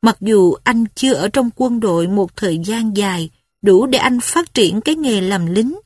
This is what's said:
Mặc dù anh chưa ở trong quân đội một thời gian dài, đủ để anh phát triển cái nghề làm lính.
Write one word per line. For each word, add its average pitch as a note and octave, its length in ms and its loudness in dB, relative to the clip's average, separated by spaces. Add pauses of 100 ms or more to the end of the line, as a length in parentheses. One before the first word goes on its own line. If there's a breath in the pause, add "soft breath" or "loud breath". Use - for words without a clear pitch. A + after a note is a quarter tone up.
Mặc A3+ 200 2
dù F#3+ 320 4 (100)
anh A#3 220 2 (100)
chưa C4 180 0
ở E3 140 -2
trong B3 280 0
quân A#3+ 240 -2
đội E3+ 280 0
một F#3+ 280 -2
thời E3 300 -2
gian A3 320 -4
dài, F3+ 320 -2 (320)
đủ G3 240 4
để B3+ 140 0
anh B3 200 0
phát E4 340 -4
triển G3+ 280 0
cái D#4 140 -2
nghề B3+ 260 -2
làm F#3 240 -2
lính. A3+ 400 -2